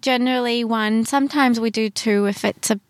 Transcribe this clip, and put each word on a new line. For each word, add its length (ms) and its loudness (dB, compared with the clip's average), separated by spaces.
generally 640 0
one. 400 0
Sometimes 560 2
we 100 0
do 180 -2
two 380 0
if 180 -4
it's 260 -2
a, 200 0